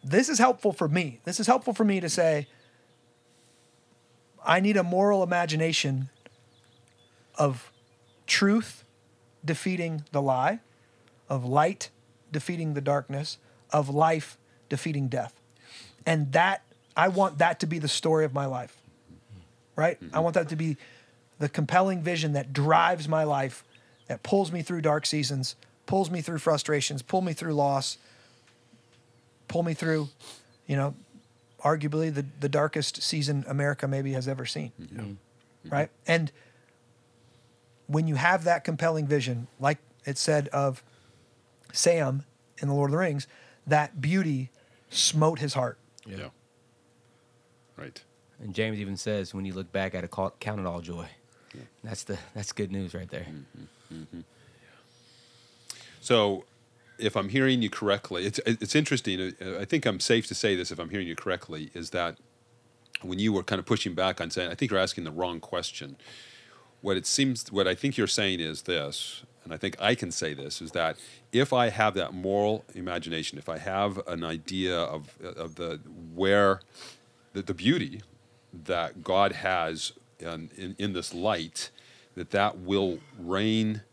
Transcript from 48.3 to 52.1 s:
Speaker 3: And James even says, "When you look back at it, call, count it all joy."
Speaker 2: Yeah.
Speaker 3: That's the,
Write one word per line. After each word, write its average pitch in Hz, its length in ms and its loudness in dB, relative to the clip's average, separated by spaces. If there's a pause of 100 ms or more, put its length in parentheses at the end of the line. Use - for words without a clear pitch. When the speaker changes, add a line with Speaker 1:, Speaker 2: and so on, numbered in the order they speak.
Speaker 3:
And 104 140 -10
James 110 240 0
even 98 180 -4
says, 101 360 -4
"When 98 120 -6
you 95 80 -6
look 92 180 -8
back 95 220 -2
at 90 100 -6
it, 90 80 -10
call, 95 280 -2
count 107 200 -6
it 92 60 -6
all 87 160 -6
joy." 85 260 -10 (460)
Speaker 2:
Yeah. 127 80 -18 (220)
Speaker 3:
That's 110 200 -10
the, 98 140 -8 (160)